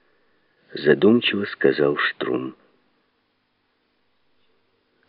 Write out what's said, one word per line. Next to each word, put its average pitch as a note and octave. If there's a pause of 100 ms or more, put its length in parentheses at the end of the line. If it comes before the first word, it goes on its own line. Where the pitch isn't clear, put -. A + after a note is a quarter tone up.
(720)
задумчиво G2+
сказал C#2+
Штрум. B1+ (2500)